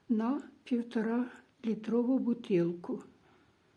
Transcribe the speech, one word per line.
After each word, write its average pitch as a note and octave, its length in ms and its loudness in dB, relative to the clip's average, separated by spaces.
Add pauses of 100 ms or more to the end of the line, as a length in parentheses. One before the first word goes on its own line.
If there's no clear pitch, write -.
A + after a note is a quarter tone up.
на A#3 340 0 (220)
півтора A#3 640 0 (380)
літрову A#3 540 2
бутилку. G3 840 0 (760)